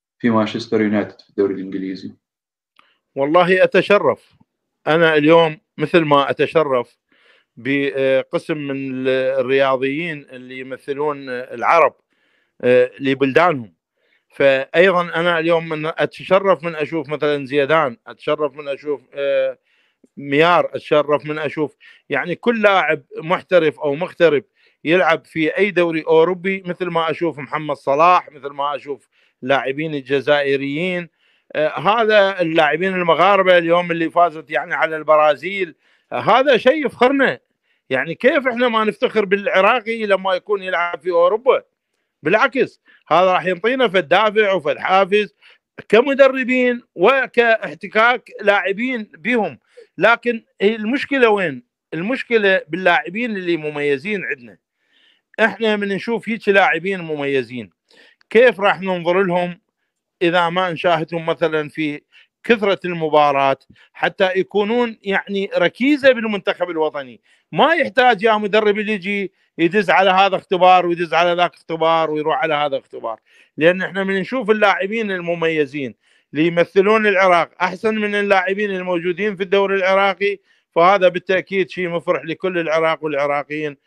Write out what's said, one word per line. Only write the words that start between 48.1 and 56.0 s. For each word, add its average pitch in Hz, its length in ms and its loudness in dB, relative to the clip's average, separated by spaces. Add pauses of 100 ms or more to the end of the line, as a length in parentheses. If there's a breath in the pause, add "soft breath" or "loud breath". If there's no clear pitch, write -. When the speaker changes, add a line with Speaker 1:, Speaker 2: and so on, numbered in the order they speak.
Speaker 2:
لاعبين 208 760 -2
بهم. 190 420 -4 (380 soft breath)
لكن 226 460 0 (180)
المشكلة 226 680 0
وين؟ 170 340 -2 (300)
المشكلة 196 760 0
باللاعبين 180 680 -2
اللي 175 220 -4
مميزين 147 680 -4
عندنا. 120 320 -12 (840)
إحنا 214 360 0
من 202 120 -6
نشوف 202 420 -6